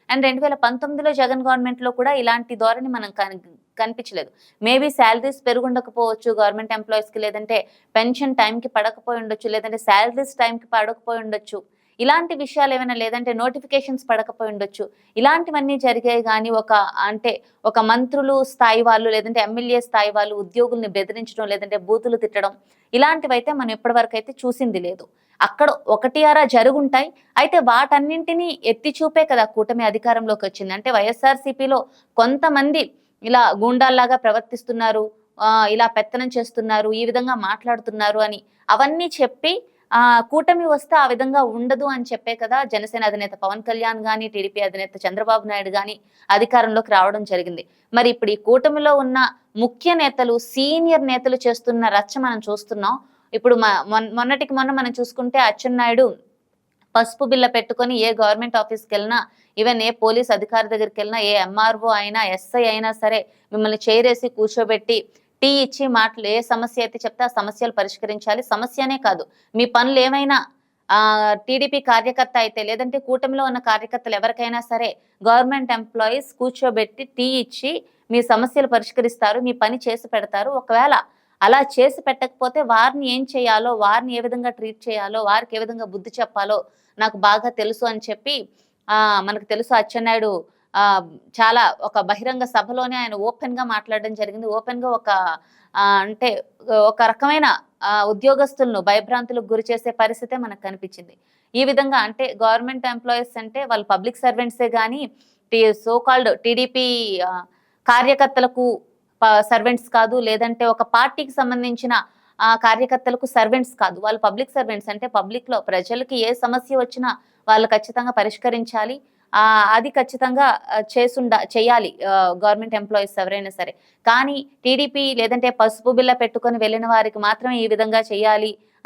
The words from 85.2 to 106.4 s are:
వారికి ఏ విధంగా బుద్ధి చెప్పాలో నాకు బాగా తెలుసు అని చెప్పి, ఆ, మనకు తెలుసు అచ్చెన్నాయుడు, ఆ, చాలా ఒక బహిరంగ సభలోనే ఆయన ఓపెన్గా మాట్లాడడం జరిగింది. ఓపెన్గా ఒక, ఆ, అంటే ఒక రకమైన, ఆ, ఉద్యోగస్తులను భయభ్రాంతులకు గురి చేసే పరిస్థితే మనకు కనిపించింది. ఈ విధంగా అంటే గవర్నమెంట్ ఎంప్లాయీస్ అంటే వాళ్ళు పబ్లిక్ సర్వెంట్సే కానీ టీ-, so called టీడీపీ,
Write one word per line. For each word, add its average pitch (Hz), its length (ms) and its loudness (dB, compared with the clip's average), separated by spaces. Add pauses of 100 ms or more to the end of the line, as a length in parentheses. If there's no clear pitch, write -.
వారికి 220 340 0
ఏ - 20 -4
విధంగా 226 260 -8
బుద్ధి 190 260 -12 (100)
చెప్పాలో 208 440 -2 (340)
నాకు 214 180 -2
బాగా 208 320 2
తెలుసు 220 360 -4
అని 220 160 -4 (100)
చెప్పి, 240 380 -8 (420)
ఆ, 214 300 2
మనకు 208 240 -6
తెలుసు 233 300 -2
అచ్చెన్నాయుడు, 220 720 0 (320)
ఆ, 196 280 2 (240)
చాలా 226 520 2
ఒక 208 200 -2
బహిరంగ 240 440 -4
సభలోనే 247 520 -4
ఆయన 233 180 -6
ఓపెన్గా 240 500 -6
మాట్లాడడం 214 500 -6
జరిగింది. 214 320 -8
ఓపెన్గా 240 420 -4
ఒక, 226 220 -2 (640)
ఆ, 202 80 0
అంటే 202 600 0 (260)
ఒక 214 320 4
రకమైన, 277 560 2 (240)
ఆ, 208 220 0
ఉద్యోగస్తులను 254 760 0
భయభ్రాంతులకు 220 640 0
గురి 220 260 -2
చేసే 233 200 -2
పరిస్థితే 226 460 -2
మనకు 220 260 -10
కనిపించింది. 190 540 -14 (380)
ఈ 254 100 2
విధంగా 269 340 2
అంటే 220 440 -4
గవర్నమెంట్ 247 440 0
ఎంప్లాయీస్ 240 520 -4
అంటే 220 260 -10
వాళ్ళు 220 260 -2
పబ్లిక్ 196 260 -2
సర్వెంట్సే 240 520 -2
కానీ 233 420 -4 (420)
టీ-, 220 180 6
so 220 240 -2
called 240 400 2
టీడీపీ, 240 840 -2